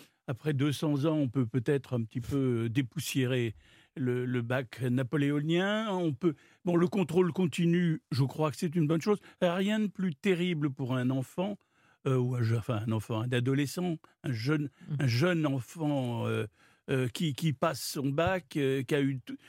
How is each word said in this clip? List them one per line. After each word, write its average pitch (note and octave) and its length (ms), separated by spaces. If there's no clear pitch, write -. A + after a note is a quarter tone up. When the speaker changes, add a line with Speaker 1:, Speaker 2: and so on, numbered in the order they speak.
Speaker 1:
après C#3+ 260
deux C#3+ 180
cents D3 340
ans, D#3 120
on C#3+ 100
peut B2 180
peut-être C3+ 480
un A#2 100
petit A#2+ 180
peu, B2 440
euh, A#2 40
dépoussiérer B2 840
le, B2 300
le B2 180
bac B2 380
napoléonien. D3 1080
On F3+ 240
peut, D#3 220
bon, F3 120
le E3+ 120
contrôle F3 460
continu, E3+ 800
je C3 120
crois D3+ 280
que - 60
c'est E3+ 180
une E3+ 100
bonne D#3+ 160
chose. G#3 160
Rien G3 380
de G#3+ 80
plus F#3 260
terrible E3+ 560
pour C3 260
un B2+ 140
enfant, C3+ 480
euh, C3 80
ou B2 200
un A#2+ 60
je-, A2+ 140
enfin, A2+ 320
un A2+ 60
enfant, A2 260
un B2 120
adolescent, C#3 680
un - 80
jeune, C3+ 380
Speaker 2:
Mm. D3+ 120
Speaker 1:
un C#3+ 80
jeune D#3 400
enfant, C3 800
euh, A2+ 180
euh, C3 200
qui, D#3 240
qui D#3+ 180
passe D#3+ 300
son C3+ 260
bac, E3+ 480
euh, C3+ 280
qui D3 120
a C#3+ 60
eu C#3 180
t-, - 140